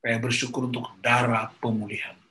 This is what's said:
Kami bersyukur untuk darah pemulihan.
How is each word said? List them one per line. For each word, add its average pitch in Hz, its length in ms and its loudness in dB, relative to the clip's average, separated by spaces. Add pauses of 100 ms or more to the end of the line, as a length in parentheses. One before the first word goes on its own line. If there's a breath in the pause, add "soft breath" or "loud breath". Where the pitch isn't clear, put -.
Kami 117 200 2
bersyukur 123 480 0
untuk 120 200 -4 (120)
darah 120 600 2
pemulihan. 107 560 -4 (140)